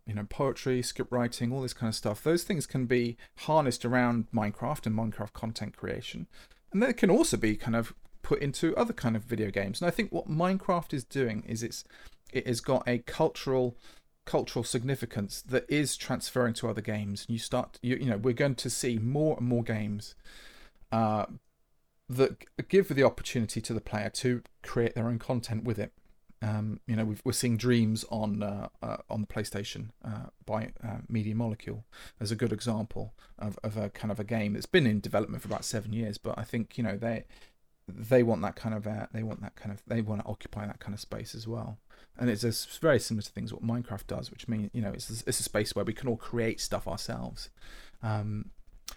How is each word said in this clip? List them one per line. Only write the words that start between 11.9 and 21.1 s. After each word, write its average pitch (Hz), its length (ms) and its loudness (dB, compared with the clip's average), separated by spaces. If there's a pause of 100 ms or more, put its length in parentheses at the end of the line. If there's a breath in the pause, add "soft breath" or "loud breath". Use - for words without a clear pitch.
it 131 120 -2
has 120 140 0
got - 260 2
a 123 120 2
cultural, 131 800 2 (480 soft breath)
cultural - 400 0
significance 120 800 -2
that - 260 2
is 147 260 2
transferring 123 600 0
to 120 120 -2
other 107 140 -2
games. 104 440 -4
And 120 80 -4
you 113 60 0
start, - 420 -4
you, 123 140 0
you 139 140 -2
know, 104 80 2
we're 120 160 4
going 139 220 2
to - 140 -4
see 120 280 0
more 147 400 2
and 120 100 0
more 120 160 4
games, 107 500 -4 (800 loud breath)
uh, 107 360 2 (800)